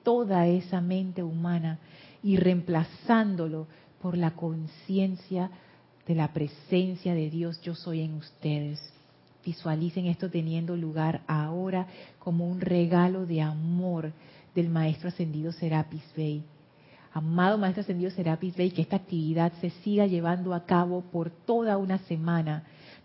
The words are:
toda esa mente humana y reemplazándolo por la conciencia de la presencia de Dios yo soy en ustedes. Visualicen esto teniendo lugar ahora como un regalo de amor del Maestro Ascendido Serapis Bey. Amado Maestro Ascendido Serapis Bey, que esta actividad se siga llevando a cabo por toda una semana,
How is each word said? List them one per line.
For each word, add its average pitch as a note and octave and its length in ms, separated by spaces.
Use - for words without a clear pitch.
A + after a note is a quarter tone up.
toda G3 440
esa F3+ 340
mente F#3 420
humana E3 560
y G3 140
reemplazándolo F3 1300
por F3 140
la E3 160
conciencia F3+ 1200
de E3+ 80
la D#3 200
presencia F3+ 800
de D#3 160
Dios E3 320
yo E3+ 120
soy D#3+ 280
en D#3 120
ustedes. D3+ 640
Visualicen E3+ 640
esto F3 240
teniendo E3 460
lugar D#3+ 500
ahora F3+ 600
como E3+ 300
un F3+ 120
regalo F3+ 640
de E3 140
amor D#3+ 720
del E3+ 140
Maestro D#3+ 400
Ascendido D#3+ 440
Serapis D#3 500
Bey. D3+ 260
Amado F3 440
Maestro G3 260
Ascendido F3+ 280
Serapis F3 460
Bey, F3+ 140
que F3+ 120
esta G3 140
actividad E3 640
se F3+ 100
siga G#3 360
llevando F3+ 460
a F3 140
cabo F3+ 360
por E3+ 280
toda A3+ 480
una F#3+ 200
semana, D#3+ 680